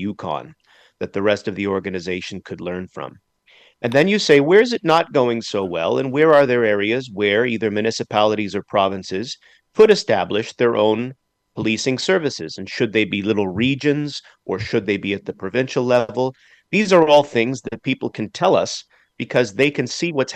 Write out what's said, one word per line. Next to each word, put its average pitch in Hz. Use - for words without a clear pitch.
Yukon 80
that 92
the 101
rest 101
of 98
the 98
organization 92
could 85
learn 90
from. -
And 120
then 151
you 208
say, 147
"Where 175
is 247
it -
not 165
going 120
so 104
well? 87
And 131
where 156
are 143
there 120
areas 110
where 104
either 113
municipalities 107
or 98
provinces 98
could 214
establish 104
their 120
own 110
policing 113
services? 151
And 95
should 117
they 107
be 98
little 101
regions 139
or 95
should 107
they 101
be 98
at 95
the -
provincial 127
level?" 123
These 202
are 170
all 147
things 120
that -
people 131
can -
tell 175
us -
because 120
they 135
can 143
see 175
what's 135